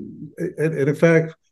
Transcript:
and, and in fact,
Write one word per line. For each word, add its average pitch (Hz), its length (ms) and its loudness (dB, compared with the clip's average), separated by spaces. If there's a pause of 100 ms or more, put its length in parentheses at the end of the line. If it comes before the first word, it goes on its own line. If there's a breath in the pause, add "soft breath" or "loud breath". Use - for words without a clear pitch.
(380)
and, 175 200 -8
and 151 320 0
in 147 60 0
fact, 160 400 2 (160)